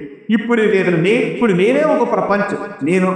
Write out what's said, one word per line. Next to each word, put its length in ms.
ఇప్పుడు 320
నేను, 340
నే-, 280
ఇప్పుడు 280
నేనే 320
ఒక 280
ప్రపంచం, 460
నేను 340